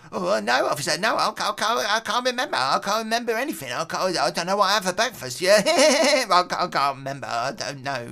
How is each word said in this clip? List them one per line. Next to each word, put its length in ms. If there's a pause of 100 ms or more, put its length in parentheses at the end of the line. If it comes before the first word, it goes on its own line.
(120)
"Oh, 180
uh, 100
no, 260
officer, 320
no, 200
I 180
can't, 140
I 40
can't, 380
I 80
can't 260
remember. 320
I 240
can't 220
remember 300
anything. 380
I 140
can't, 320
I 140
don't 160
know 100
what 120
I 60
had 100
for 80
breakfast. 480
Yeah, 220
<laughs> 20
I 640
can't, 260
I 140
can't 300
remember. 300
I 240
don't 320
know. 280